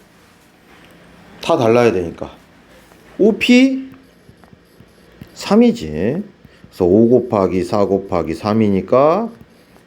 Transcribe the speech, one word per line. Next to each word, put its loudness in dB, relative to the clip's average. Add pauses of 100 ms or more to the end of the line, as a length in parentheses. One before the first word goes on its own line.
(1400)
다 -2
달라야 2
되니까. -8 (880)
오 4
피 2 (1500)
삼이지. -2 (460)
그래서 -2
오 4
곱하기 0
사 -2
곱하기 -4
삼이니까 -2 (580)